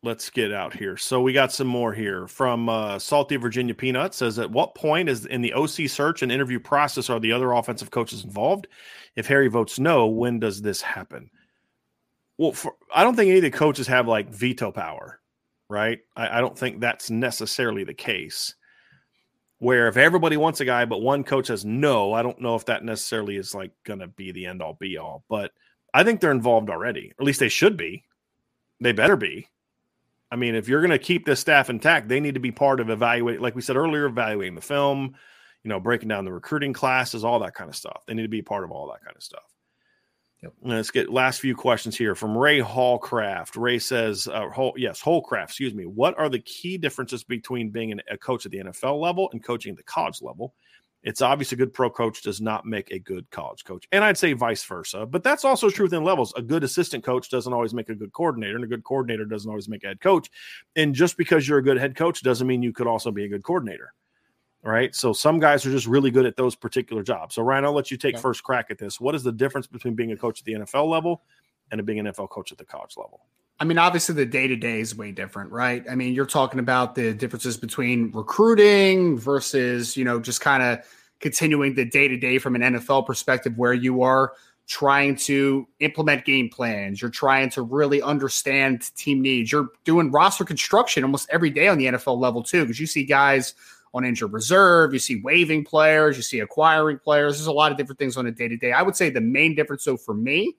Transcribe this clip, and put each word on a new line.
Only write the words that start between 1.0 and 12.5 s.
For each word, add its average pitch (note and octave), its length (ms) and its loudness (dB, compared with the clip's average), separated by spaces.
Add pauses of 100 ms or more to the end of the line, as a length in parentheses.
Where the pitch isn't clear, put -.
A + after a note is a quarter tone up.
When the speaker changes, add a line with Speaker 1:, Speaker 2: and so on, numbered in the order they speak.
Speaker 1:
we B2+ 120 2
got C3 180 4
some C3+ 160 -4
more A#2+ 240 0
here G2 360 -6
from, A#2+ 420 -2
uh, G#2+ 300 -4
Salty C#3+ 360 0
Virginia A#2+ 380 -2
Peanut B2+ 400 -2
says, A2+ 240 -2
"At G#2 140 -4
what C#3+ 240 0
point D#3+ 340 0
is A#2 160 -2
in B2 160 -4
the A#2+ 120 -2
O C#3 120 2
C D3+ 220 -4
search D#3 340 -2
and B2+ 100 -2
interview B2+ 280 -2
process C#3+ 500 0
are A#2 100 0
the A2+ 120 0
other B2 200 0
offensive A#2 380 -2
coaches A2 340 -6
involved? A#2+ 440 -2 (480)
If A2+ 100 -6
Harry C#3 220 4
votes A2+ 320 0
no, C#3 260 4
when A#2 340 0
does G#2 220 -4
this G#2 200 -4
happen?" - 500 -10 (1040)
Well, D#3 140 0